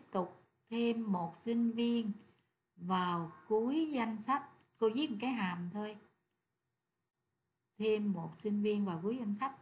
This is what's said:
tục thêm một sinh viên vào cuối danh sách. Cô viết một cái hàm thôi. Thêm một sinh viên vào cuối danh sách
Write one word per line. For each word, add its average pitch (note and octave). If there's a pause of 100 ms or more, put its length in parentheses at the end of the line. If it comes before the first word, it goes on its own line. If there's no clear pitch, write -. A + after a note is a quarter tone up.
(120)
tục - (260)
thêm A3+
một E3+
sinh A#3
viên A#3 (640)
vào F3 (160)
cuối C4+
danh A3+
sách. C#4 (360)
Cô A3
viết D4
một G#3
cái B3
hàm F3+
thôi. G#3 (1800)
Thêm G#3
một E3
sinh G#3
viên G#3
vào E3+
cuối A#3
danh G#3
sách C4 (100)